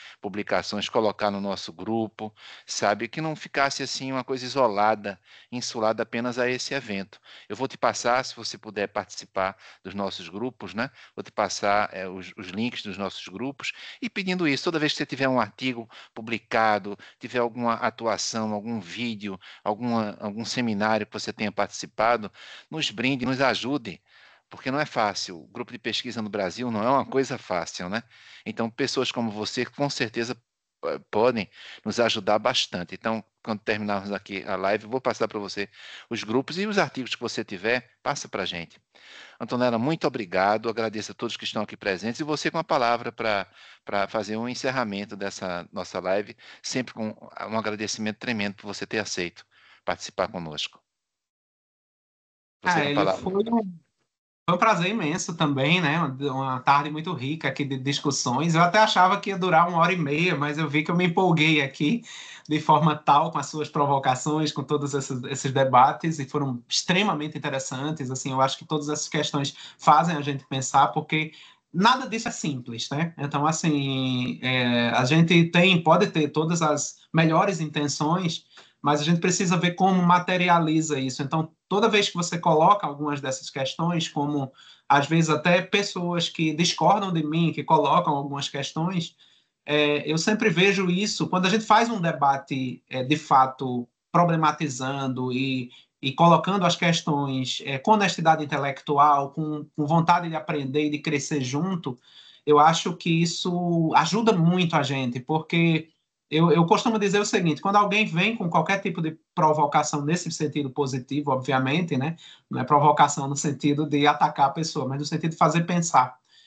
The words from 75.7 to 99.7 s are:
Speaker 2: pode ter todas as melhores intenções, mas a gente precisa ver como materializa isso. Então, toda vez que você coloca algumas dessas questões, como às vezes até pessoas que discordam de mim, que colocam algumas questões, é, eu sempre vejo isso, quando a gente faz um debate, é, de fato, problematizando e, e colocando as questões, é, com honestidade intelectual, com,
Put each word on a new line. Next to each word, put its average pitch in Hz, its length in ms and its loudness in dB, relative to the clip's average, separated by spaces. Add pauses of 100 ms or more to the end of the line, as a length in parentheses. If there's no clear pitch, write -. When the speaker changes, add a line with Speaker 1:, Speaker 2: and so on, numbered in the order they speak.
Speaker 2:
pode 185 260 6
ter 151 200 0
todas 160 340 0
as 147 380 -2 (120)
melhores 165 480 4
intenções, 156 840 -2 (380)
mas 147 180 2
a 147 40 -2
gente 170 160 4
precisa 175 360 2
ver 175 200 0
como 185 260 4
materializa 170 960 4
isso. 131 240 -2
Então, 156 300 -2 (160)
toda 208 200 4
vez 202 200 4
que - 80 -8
você 175 200 -2
coloca 170 480 4
algumas 143 360 -4
dessas 135 280 -6
questões, 165 600 -2
como 143 440 -2 (360)
às 143 180 4
vezes 160 240 4
até 175 320 4
pessoas 175 680 -2
que 160 240 -2
discordam 175 600 2
de 165 100 0
mim, 160 300 2
que 147 100 -6
colocam 156 500 4
algumas 139 360 -4
questões, 165 640 -4 (500)
é, 147 460 2
eu 160 80 2
sempre 214 320 2
vejo 185 400 4
isso, 180 380 -2
quando 185 180 2
a - 20 2
gente 220 160 2
faz 233 240 6
um 220 120 -2
debate, 139 880 0
é, 131 140 -4
de 147 120 2
fato, 131 720 2 (220)
problematizando 139 1200 0
e, 131 380 -2 (320)
e 151 100 -2
colocando 175 540 6
as - 80 2
questões, 143 920 -2
é, 139 140 -4
com 208 140 2
honestidade 175 500 2
intelectual, 143 880 2
com, 151 340 -4 (120)